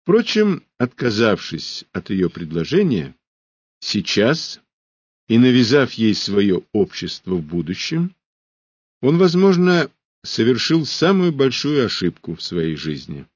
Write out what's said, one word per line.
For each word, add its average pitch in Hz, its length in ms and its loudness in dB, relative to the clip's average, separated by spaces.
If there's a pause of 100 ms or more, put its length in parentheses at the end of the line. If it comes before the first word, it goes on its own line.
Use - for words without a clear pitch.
Впрочем, 214 640 2 (140)
отказавшись 110 1120 -2
от - 160 -10
её 92 220 0
предложения 85 840 -2 (640)
сейчас 110 800 -2 (720)
и 113 80 2
навязав 123 560 4
ей 110 220 0
своё 101 480 0 (100)
общество 92 640 -4
в 85 80 -2
будущем, 87 720 -6 (880)
он, 156 160 2
возможно, 180 720 4 (320)
совершил 127 640 0
самую 180 460 2
большую 135 520 0
ошибку - 520 -4
в - 60 -16
своей 80 340 -4
жизни 71 600 -10